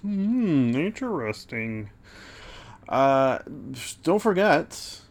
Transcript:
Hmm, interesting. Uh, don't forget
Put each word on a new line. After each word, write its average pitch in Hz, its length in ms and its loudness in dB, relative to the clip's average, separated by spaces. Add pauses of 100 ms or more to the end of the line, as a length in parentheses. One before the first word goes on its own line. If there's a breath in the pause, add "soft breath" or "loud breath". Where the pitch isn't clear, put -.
Hmm, 196 720 2
interesting. 113 1160 -4 (960 loud breath)
Uh, 135 520 4 (640)
don't 190 160 4
forget 190 920 0